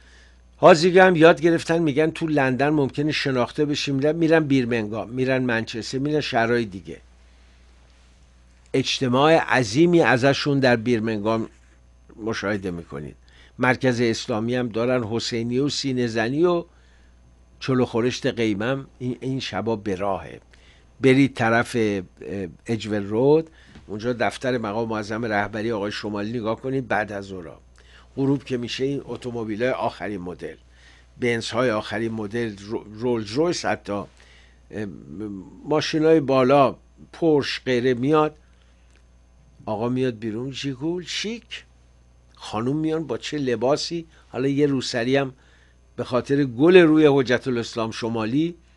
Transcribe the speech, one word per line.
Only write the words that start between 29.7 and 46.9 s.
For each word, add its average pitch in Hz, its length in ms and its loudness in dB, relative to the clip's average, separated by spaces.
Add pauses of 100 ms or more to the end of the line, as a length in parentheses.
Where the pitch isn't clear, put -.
مدل، 85 340 -12 (640)
بنزهای 120 520 -2
آخرین 107 400 -4
مدل، 110 460 -6
رو-، 101 360 -10
رولز 113 380 -2
رویس، 156 340 -2
حتی، 101 280 -4
اه، 101 120 -6 (1600)
ماشینای 156 540 2
بالا، 131 560 4 (380)
پورش 151 520 0
غیره 127 280 2
میاد. 151 420 2 (1300)
آقا 110 240 -4
میاد 127 300 -2
بیرون، 113 320 -6
ژیگول 143 560 -6
شیک، - 580 -10 (720)
خانوم 123 420 -4
میان 156 300 -2
با 110 100 -4
چه - 200 -8
لباسی، 139 680 -2 (240)
حالا 131 180 -2
یه 143 180 2
روسری 127 500 0
هم 135 180 0 (640)
به 120 80 -6
خاطر 127 400 0
گل 139 340 6
روی 156 280 8